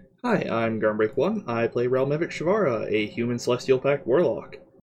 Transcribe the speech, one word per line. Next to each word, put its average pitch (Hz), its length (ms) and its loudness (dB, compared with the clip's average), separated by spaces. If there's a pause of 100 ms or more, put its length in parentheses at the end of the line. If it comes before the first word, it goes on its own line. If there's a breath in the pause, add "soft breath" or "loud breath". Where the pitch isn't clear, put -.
(240)
Hi, 226 280 0
I'm 113 280 0
Gunbreak 107 380 2
One. 190 300 0
I 117 180 0
play 123 220 0
Ralmevic 139 420 0
Shavara, 156 600 0
a 107 160 0
human 120 320 -4
Celestial 123 400 2
Pact 139 260 0
warlock. 127 540 0 (320)